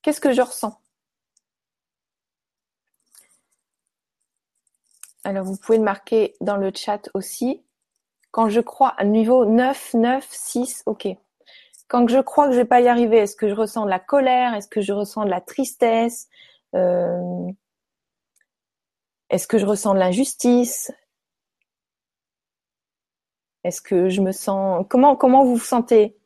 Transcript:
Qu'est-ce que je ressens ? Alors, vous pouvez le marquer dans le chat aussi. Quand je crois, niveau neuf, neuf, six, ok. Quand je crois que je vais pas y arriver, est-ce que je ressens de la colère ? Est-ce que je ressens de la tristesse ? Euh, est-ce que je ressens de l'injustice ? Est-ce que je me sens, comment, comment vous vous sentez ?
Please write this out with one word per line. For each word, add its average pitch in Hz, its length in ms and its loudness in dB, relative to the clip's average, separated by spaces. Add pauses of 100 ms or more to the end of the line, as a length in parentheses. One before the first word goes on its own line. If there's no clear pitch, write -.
Qu'est-ce 302 220 -4
que 269 100 2
je 240 80 2
ressens ? 240 400 -4 (4000)
Alors, 196 200 -6
vous 190 140 -8
pouvez 226 180 2
le 220 80 2
marquer 208 560 -2
dans 202 160 -4
le 190 180 -4
chat - 380 -8
aussi. 240 500 -6 (720)
Quand 226 160 0
je 220 120 2
crois, - 420 -2
niveau 220 420 4
neuf, 247 480 0
neuf, 247 380 0
six, - 560 -10
ok. 214 220 -6 (800)
Quand 240 200 2
je 262 120 4
crois 285 260 2
que 262 60 2
je 240 60 2
vais 247 60 4
pas 247 160 4
y 247 60 4
arriver, 240 300 4
est-ce 202 180 2
que 214 140 -2
je 202 60 -2
ressens 214 320 -4
de 196 40 -4
la 185 80 -2
colère ? 254 560 0
Est-ce 202 140 -10
que 220 120 -4
je 202 120 -4
ressens 208 320 -6
de 202 60 -2
la 180 100 -4
tristesse ? 233 880 -2 (480)
Euh, 180 760 -4 (1800)
est-ce 185 180 -2
que 226 100 2
je 196 80 0
ressens 202 280 0
de 190 40 2
l'injustice ? 240 920 0 (2750)
Est-ce 175 180 -8
que 185 260 0
je 185 120 -2
me 190 100 0
sens, 196 580 -4
comment, 277 280 4
comment 269 260 4
vous 247 140 2
vous - 20 0
sentez ? 233 680 2